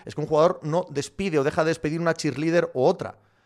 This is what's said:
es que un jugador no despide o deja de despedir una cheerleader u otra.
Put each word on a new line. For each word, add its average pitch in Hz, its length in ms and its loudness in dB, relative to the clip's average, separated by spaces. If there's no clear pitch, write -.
es 143 80 -14
que 151 80 -8
un 151 60 -4
jugador 160 340 4
no 160 300 -2
despide 156 480 -2
o 135 40 4
deja 151 200 0
de 160 60 0
despedir 160 300 -2
una 170 140 0
cheerleader 160 640 0
u 127 80 2
otra. 143 340 0